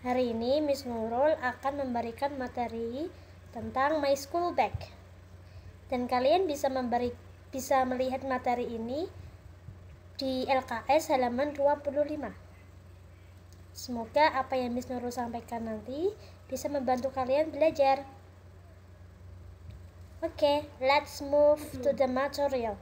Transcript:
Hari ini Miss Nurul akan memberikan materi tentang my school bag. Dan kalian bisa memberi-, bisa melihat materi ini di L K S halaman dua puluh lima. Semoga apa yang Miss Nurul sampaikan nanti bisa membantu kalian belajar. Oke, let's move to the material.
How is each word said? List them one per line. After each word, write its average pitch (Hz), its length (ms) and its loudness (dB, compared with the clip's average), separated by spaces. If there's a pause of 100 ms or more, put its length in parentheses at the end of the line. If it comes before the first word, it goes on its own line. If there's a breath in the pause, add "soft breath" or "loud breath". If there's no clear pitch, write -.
Hari 247 320 0
ini 254 240 2
Miss 277 240 0
Nurul 240 560 2
akan 269 400 -2
memberikan 247 560 -2
materi 240 720 -4 (480 loud breath)
tentang 269 480 0
my 277 80 4
school 349 400 0
bag. - 240 0 (1120 loud breath)
Dan 247 160 -2
kalian 262 400 4
bisa 285 240 0
memberi-, 247 480 0 (320)
bisa 269 400 2
melihat 254 400 -2
materi 247 400 0
ini 240 400 -6 (1120 loud breath)
di 262 240 -2
L 262 160 2
K 240 320 -8
S 311 160 4
halaman 262 480 2
dua 285 240 4
puluh 285 240 0
lima. 285 320 -6 (1400)
Semoga 254 640 2
apa 262 240 0
yang 240 160 -2
Miss 254 160 -6
Nurul 247 240 -6
sampaikan 233 480 -6
nanti 247 480 -4 (400 loud breath)
bisa 262 160 -6
membantu 262 480 0
kalian 269 320 2
belajar. 277 560 4 (2250)
Oke, 294 480 2 (160)
let's 285 400 2
move 294 400 6 (160)
to 262 160 2
the 269 80 4
material. 262 760 0